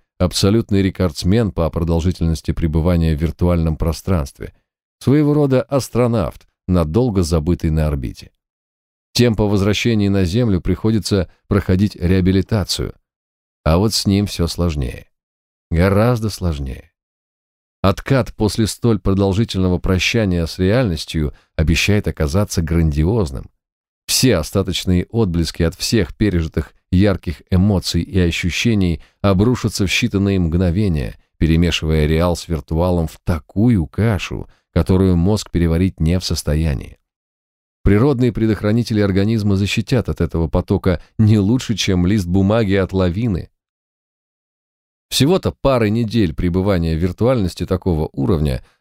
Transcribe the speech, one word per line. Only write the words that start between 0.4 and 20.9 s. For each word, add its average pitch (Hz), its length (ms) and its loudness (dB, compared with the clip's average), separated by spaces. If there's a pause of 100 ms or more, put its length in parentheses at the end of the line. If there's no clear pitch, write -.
рекордсмен 95 720 0
по 82 180 -2
продолжительности 82 840 -2
пребывания 80 640 0
в 71 40 -6
виртуальном 82 560 0
пространстве. 78 760 -4 (440)
Своего 147 360 2
рода 135 280 2
астронавт, 117 840 -2 (180)
надолго 92 560 2
забытый 80 480 0
на 78 160 0
орбите. 67 440 -6 (840)
Тем 117 220 4
по 107 120 0
возвращении 104 600 0
на 98 160 2
Землю 98 360 0
приходится 98 720 -2 (180)
проходить 98 480 0
реабилитацию. 92 1000 0 (720)
А 80 140 2
вот 107 160 2
с - 120 -4
ним 101 200 2
всё 85 200 -2
сложнее. 76 640 -4 (640)
Гораздо 104 600 2
сложнее. 71 600 -8 (920)
Откат 110 520 -2
после 110 320 -2
столь 113 320 0
продолжительного 95 800 0
прощания 92 680 0
с - 120 -10
реальностью 92 760 -2 (200)